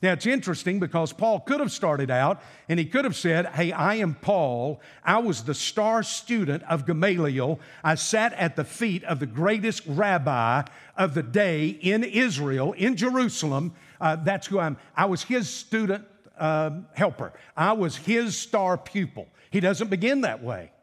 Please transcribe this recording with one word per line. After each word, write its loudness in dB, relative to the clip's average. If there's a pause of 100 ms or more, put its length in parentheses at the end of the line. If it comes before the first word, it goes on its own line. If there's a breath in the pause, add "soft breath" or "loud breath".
Now, 4
it's -2
interesting 0
because -2
Paul 0
could -2
have -2
started 0
out 2 (280 loud breath)
and 0
he 0
could 0
have 0
said, 0
"Hey, -2
I 2
am 0
Paul. 0 (220 loud breath)
I 4
was 0
the -2
star 0
student -2
of -2
Gamaliel. 0 (240 loud breath)
I 4
sat 0
at -2
the -4
feet -2
of -4
the -4
greatest 0
rabbi 2 (340 loud breath)
of 0
the 0
day 2
in 0
Israel, 0
in 2
Jerusalem." 0 (280 loud breath)
Uh, 2
that's -2
who 0
I'm. -2 (200 loud breath)
I 4
was -2
his -2
student, -2 (340)
um, 0
helper. -2 (240 loud breath)
I 4
was 0
his 0
star 0
pupil. -6 (240 soft breath)
He 0
doesn't 0
begin 2
that -2
way. -8 (120)